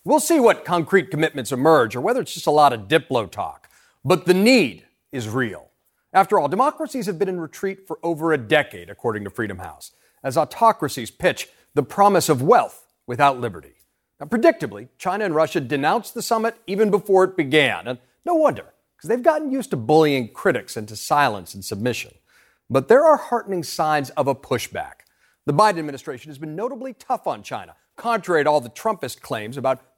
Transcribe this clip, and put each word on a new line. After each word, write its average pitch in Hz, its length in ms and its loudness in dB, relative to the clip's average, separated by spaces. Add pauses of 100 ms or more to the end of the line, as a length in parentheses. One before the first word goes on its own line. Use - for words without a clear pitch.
We'll 269 160 2
see 330 200 2
what 226 240 4
concrete 175 460 0
commitments 147 420 -4
emerge 131 420 4
or 123 60 -6
whether 226 220 -2
it's - 100 -10
just - 140 -8
a 160 60 0
lot 147 200 6
of 104 160 -8
Diplo 123 420 0
talk. 82 380 -12 (340)
But 175 220 0
the 175 80 4
need 185 540 4 (260)
is 117 160 -6
real. 107 400 -6 (460)
After 190 240 4
all, 143 100 0
democracies 262 580 -2
have 185 120 -8
been 185 100 -2
in 180 120 -6
retreat 190 460 -10
for 160 160 -10
over 165 300 -2
a 151 60 0
decade, 110 500 -2
according 104 360 -6
to 98 60 -8
Freedom 101 280 -6
House, 85 320 -18 (320)
as 131 160 -2
autocracies 151 720 0
pitch - 400 -4 (240)
the 147 80 2
promise 196 480 2
of 135 100 2
wealth 151 460 2 (200)
without 135 320 2
liberty. 98 360 -10 (440)
Now, 147 80 -14
predictably, 156 720 0
China 196 300 -4
and 170 80 -2
Russia 156 260 0
denounced 147 540 -2
the 240 80 -8
summit 226 340 -2 (100)
even 202 240 0
before 190 340 4
it 185 120 -2
began. 131 500 2
And 123 120 -6 (260)
no 349 100 -2
wonder, 269 380 0 (240)
'cause - 120 -16
they've 247 140 -2
gotten 302 280 0
used 262 200 -6
to 170 60 -2
bullying 139 560 2
critics 123 420 -2
into 107 220 -10
silence 120 560 -2
and 101 100 -14
submission. 110 520 -6 (560)
But 131 180 -2
there 269 160 6
are 311 140 6
heartening 196 440 -6
signs 151 480 -2
of 143 160 -2
a 135 80 0
pushback. - 680 -8 (440)
The 147 80 -2
Biden 190 260 4
administration 147 520 -12
has 139 80 -20
been 156 180 -12
notably 247 380 -10
tough - 320 -8
on 117 160 -6
China, 95 320 -14 (220)
contrary 180 480 0
to 151 60 4
all 151 100 4
the 120 80 -10
Trumpist - 540 -6
claims 113 340 -8
about 131 240 -2 (180)